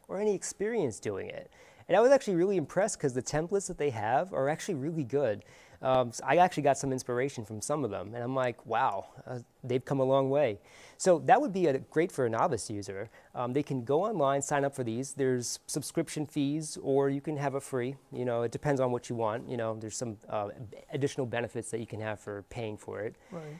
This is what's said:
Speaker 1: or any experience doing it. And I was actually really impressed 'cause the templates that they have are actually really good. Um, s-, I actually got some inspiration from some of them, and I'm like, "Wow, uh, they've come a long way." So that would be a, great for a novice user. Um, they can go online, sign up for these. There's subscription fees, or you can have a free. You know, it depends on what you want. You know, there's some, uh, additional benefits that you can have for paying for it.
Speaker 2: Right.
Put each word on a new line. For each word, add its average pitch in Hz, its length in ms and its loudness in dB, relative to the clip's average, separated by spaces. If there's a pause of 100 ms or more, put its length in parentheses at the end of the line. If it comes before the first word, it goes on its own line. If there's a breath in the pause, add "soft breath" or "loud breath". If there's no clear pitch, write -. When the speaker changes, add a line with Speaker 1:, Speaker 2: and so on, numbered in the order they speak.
Speaker 1:
or 180 100 -6
any 208 160 2
experience 190 680 -2
doing 95 280 -4
it. - 220 -12 (380 loud breath)
And 165 80 4
I - 20 8
was 247 120 8
actually 233 240 4
really 190 200 2
impressed 180 460 0
'cause 135 120 0
the 123 80 -2
templates 170 460 -2
that 175 100 -8
they 147 120 0
have 123 420 0
are 135 160 0
actually 165 280 -2
really 151 280 -2
good. 120 400 0 (380 loud breath)
Um, 131 280 4
s-, - 140 -10
I 139 140 4
actually 175 240 6
got 139 160 6
some 135 160 -2
inspiration 123 500 -2
from 107 160 -10
some 147 240 -2
of 110 60 0
them, 98 240 -6
and 120 100 -6
I'm 127 120 -4
like, 127 320 -2
"Wow, 123 400 0 (180)
uh, 123 140 -8 (240)
they've 127 200 0
come 139 160 0
a 131 40 4
long 135 260 4
way." 135 300 2 (400 loud breath)
So 175 260 6
that 196 160 8
would 269 100 0
be 180 140 2
a, 131 140 4
great - 320 0
for 127 160 2
a - 20 2
novice 120 400 0
user. 101 400 -8 (240 loud breath)
Um, 123 200 -4
they 143 100 2
can 127 200 -4
go 143 200 2
online, 143 400 2
sign 143 200 0
up 139 120 -2
for 131 80 -4
these. 117 320 -4
There's 127 500 0
subscription 156 640 -4
fees, 151 560 -2
or 139 260 4
you 139 100 0
can 156 180 -4
have 139 180 0
a 139 40 -2
free. 131 360 -4 (160)
You 123 140 -4
know, 117 180 0
it 117 80 -2
depends 139 280 0
on 127 120 2
what 123 180 -4
you 123 60 -4
want. 113 340 -2
You 123 80 -6
know, 113 180 -2
there's 110 220 -10
some, 113 200 -6 (120)
uh, 104 200 -2 (440)
additional 139 320 -2
benefits 117 460 -6
that 113 80 -4
you 113 80 -8
can 107 120 -10
have 110 200 -4
for 101 240 -10
paying 107 340 -8
for 101 220 -10
it. 110 160 -6 (160 soft breath)
Speaker 2:
Right. 170 100 -10 (180)